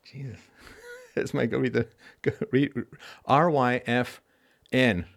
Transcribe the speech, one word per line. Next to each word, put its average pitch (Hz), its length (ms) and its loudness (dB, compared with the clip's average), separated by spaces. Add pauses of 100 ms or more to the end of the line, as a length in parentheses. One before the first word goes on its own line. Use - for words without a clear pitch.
Jesus. 131 340 -14 (380)
<laughs> 480 380 -18
That's - 180 -4
my 123 140 0
go 117 100 -2
read 131 160 0
the, 120 140 0 (340)
go 139 100 0 (200)
read, 139 200 2 (540)
R 151 240 4
Y 127 380 2
F 123 340 -2 (500)
N. 113 340 2 (120)